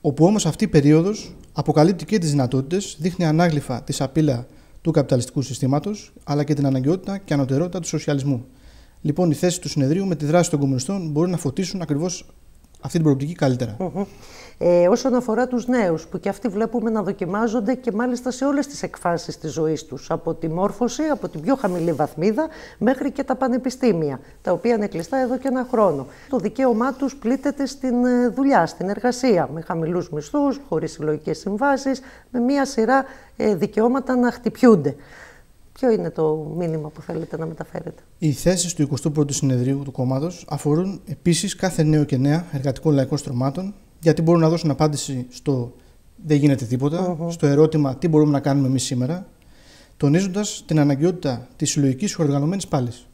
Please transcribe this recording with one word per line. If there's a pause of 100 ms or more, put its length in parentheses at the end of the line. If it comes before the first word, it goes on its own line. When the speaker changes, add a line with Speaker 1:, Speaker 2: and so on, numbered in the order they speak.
Speaker 1:
όπου
όμως
αυτή
η
περίοδος (180)
αποκαλύπτει
και
τις
δυνατότητες,
δείχνει
ανάγλυφα
τη
σαπίλα (360)
του
καπιταλιστικού
συστήματος, (100)
αλλά
και
την
αναγκαιότητα
και
ανωτερότητα
του
σοσιαλισμού. (560)
Λοιπόν,
οι
θέσεις
του
συνεδρίου
με
τη
δράση
των
κομμουνιστών
μπορούν
να
φωτίσουν
ακριβώς (560)
αυτή
την
προοπτική
καλύτερα.
Speaker 2:
Μμμ. (540)
Ε,
όσον
αφορά
τους
νέους,
που
και
αυτοί
βλέπουμε
να
δοκιμάζονται
και
μάλιστα
σε
όλες
τις
εκφάσεις
της
ζωής
τους,
από
τη
μόρφωση,
από
την
πιο
χαμηλή
βαθμίδα, (300)
μέχρι
και
τα
πανεπιστήμια, (220)
τα
οποία
είναι
κλειστά
εδώ
και
ένα
χρόνο. (220)
Το
δικαίωμά
τους
πλήττεται
στην,
ε,
δουλειά,
στην
εργασία,
με
χαμηλούς
μισθούς, (100)
χωρίς
συλλογικές
συμβάσεις, (300)
με
μία
σειρά, (320)
ε,
δικαιώματα
να
χτυπιούνται. (800)
Ποιο
είναι
το
μήνυμα
που
θέλετε
να
μεταφέρετε; (160)
Speaker 1:
Οι
θέσεις
του
εικοστού
πρώτου
Συνεδρίου
του
κόμματος
αφορούν
επίσης
κάθε
νέο
και
νέα
εργατικών
λαϊκών
στρωμάτων, (260)
γιατί
μπορούν
να
δώσουν
απάντηση
στο (420)
«δεν
γίνεται
τίποτα»,
Speaker 2:
Μμμ.
Speaker 1:
στο
ερώτημα
«τι
μπορούμε
να
κάνουμε
εμείς
σήμερα», (680)
τονίζοντας
την
αναγκαιότητα
της
συλλογικής
και
οργανωμένης
πάλης.